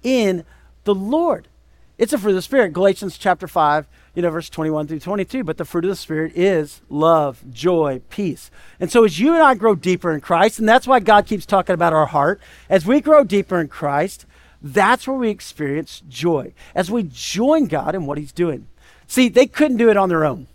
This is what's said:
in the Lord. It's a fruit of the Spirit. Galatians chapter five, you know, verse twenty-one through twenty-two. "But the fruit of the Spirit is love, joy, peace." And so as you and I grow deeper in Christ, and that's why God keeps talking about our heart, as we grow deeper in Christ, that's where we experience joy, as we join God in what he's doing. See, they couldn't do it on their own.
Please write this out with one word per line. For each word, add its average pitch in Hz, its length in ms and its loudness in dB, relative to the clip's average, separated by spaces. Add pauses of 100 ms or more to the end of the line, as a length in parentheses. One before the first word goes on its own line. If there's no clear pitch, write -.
in 214 400 0 (400)
the 202 100 0
Lord. 254 540 -2 (500)
It's 233 160 0
a 277 40 0
fruit 202 140 0
of 190 40 2
the 185 60 -2
Spirit. 220 320 0
Galatians 190 420 -2
chapter 180 320 -2
five, 151 400 0 (280)
you 175 80 -4
know, 170 80 0
verse 156 180 -8
twenty-one 156 380 -4
through 156 140 -10
twenty-two. 202 420 -6
"But 160 140 -8
the 170 80 -8
fruit 175 200 -4
of 190 40 -2
the 196 60 -4
Spirit 160 400 -6
is 175 540 -2
love, 151 640 0
joy, 143 580 -2
peace." 185 400 -8 (300)
And 175 120 -6
so 233 120 6
as 165 160 2
you 302 160 2
and 320 80 4
I 269 100 6
grow 214 220 2
deeper 175 360 -2
in 151 80 -4
Christ, 180 380 0
and 220 100 -2
that's 240 200 4
why 262 120 4
God 208 280 4
keeps 208 180 -6
talking 190 300 0
about 170 180 0
our 156 140 2
heart, 156 340 0 (280)
as 180 180 2
we 262 140 2
grow 302 220 4
deeper 190 380 -2
in 147 60 -4
Christ, 147 580 -6 (380)
that's 196 440 0
where 269 80 -4
we 247 140 -2
experience 151 800 -8
joy, 135 440 -4 (200)
as 175 160 -2
we 226 140 -2
join 240 640 -2
God 151 280 -4
in 175 140 -6
what 143 100 -6
he's 147 140 -12
doing. 165 340 -4 (400)
See, 254 240 2
they 240 160 4
couldn't 269 320 0
do 226 140 4
it 202 60 4
on 196 120 2
their 160 160 0
own. 127 300 -4